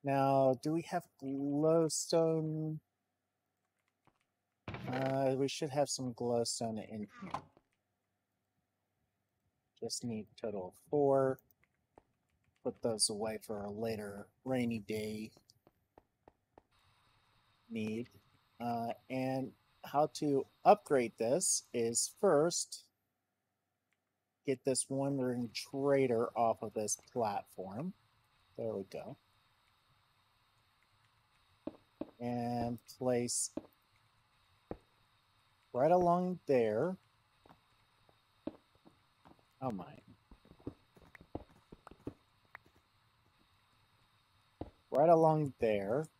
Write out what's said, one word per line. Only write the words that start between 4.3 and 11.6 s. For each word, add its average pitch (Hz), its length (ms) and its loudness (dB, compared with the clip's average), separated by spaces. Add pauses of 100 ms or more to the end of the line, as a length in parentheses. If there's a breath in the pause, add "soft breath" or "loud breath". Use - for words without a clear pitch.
Uh, 135 440 0
we 135 120 0
should 151 220 -4
have 139 180 0
some 127 260 -6
glowstone 117 640 -2 (120)
in 107 180 -10 (140)
here. 185 200 -10 (2500)
Just - 240 -8
need 110 220 -8 (160)
total 101 280 -8
of - 40 -18 (160)
four. 135 480 2 (1300)